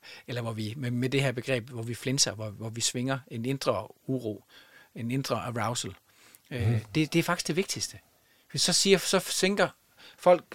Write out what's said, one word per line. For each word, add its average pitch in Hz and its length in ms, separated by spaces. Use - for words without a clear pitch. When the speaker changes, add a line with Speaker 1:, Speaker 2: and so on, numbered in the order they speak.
Speaker 1:
eller 120 140
hvor 113 120
vi, 107 240
med, 127 140
med 123 180
det 135 120
her 139 100
begreb, 123 380
hvor 120 140
vi 117 120
flinser, 131 400
hvor, 107 140
hvor 101 200
vi 113 120
svinger 131 460
en 117 180
indre 127 420
uro, 120 360
en 117 160
indre 135 240
arousal. 110 600
Øh, 120 200
Speaker 2:
Mhm. 113 80
Speaker 1:
det, 156 180
det 170 60
er 160 40
faktisk 175 240
det 160 80
vigtigste. 131 440
Hvis 147 100
så 175 120
siger, 190 240
så 185 220
sænker 190 500
folk, 180 260